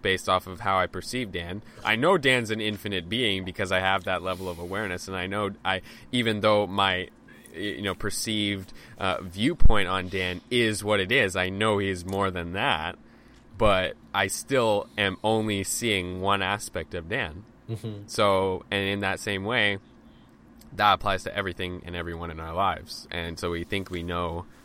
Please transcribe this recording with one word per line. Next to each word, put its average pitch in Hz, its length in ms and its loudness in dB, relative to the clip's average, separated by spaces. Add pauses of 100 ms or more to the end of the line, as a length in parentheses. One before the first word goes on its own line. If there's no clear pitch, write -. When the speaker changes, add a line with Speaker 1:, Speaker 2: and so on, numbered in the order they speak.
Speaker 1:
based 95 260 0
off 92 200 2
of 90 120 -10
how 98 180 2
I 90 100 2
perceive 104 440 -6
Dan. 87 300 -6 (240)
I 110 100 2
know 170 220 6
Dan's 127 320 4
an 110 100 -2
infinite 101 480 -4
being 101 380 0
because 95 260 -4
I 92 80 4
have 95 260 2
that 90 180 -2
level 92 260 -4
of 85 100 -6
awareness, 92 480 -6
and 95 80 -8
I 92 120 -4
know 98 240 -2 (120)
I, 95 180 0 (300)
even 113 300 0
though 104 240 6
my, 92 440 0 (440)
y-, 82 60 -12
you 101 240 -6
know, 98 100 -2
perceived, 104 800 -4 (240)
uh, 92 240 -2
viewpoint 101 680 6
on 92 220 -2
Dan 90 400 -4
is 110 340 0
what 104 160 2
it 95 120 0
is, 104 240 2
I 92 140 0
know 104 280 0
he's 95 260 -2
more 95 280 0
than 87 220 -6
that, 95 440 -2 (600)
but 95 340 4 (220)
I 98 100 4
still 113 640 2 (100)
am 98 260 0
only 107 400 2
seeing 92 560 -2
one 98 220 2
aspect 95 540 -4
of 82 120 -6
Dan. 101 360 -4 (260)
Speaker 2:
Mm-hmm. 110 240 -6 (140)
Speaker 1:
So, 98 640 2
and 98 180 2
in 101 120 0
that 95 180 0
same 98 260 -4
way, 104 320 2 (1000)
that 101 180 6
applies 95 320 0
to - 120 -6
everything 90 480 -4
and 87 100 -10
everyone 85 360 -6
in 80 80 -10
our 80 160 -8
lives. - 560 -2
And 85 260 -6
so 87 140 -2
we 85 140 -2
think 95 260 -4
we 87 100 -4
know 87 440 -4 (200)